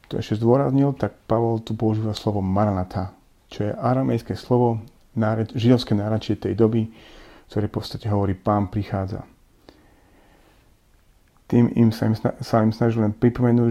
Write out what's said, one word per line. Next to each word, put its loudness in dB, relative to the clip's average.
to -8
ešte -4
zdôraznil, 2
tak -6
Pavol 0
tu -6
používa -2
slovo -2
Maranatha, -2
čo -4
je -4
aramejské -2
slovo, 0
náreč-, -2
židovské 2
náračie -2
tej -4
doby, 2
ktoré -2
v -8
podstate -10
hovorí: 0
„Pán -2
prichádza.“ -6
Tým 6
im 4
sa -2
im 2
sna-, -4
sa 0
im 2
snažil 0
len 0
pripomenúť, 2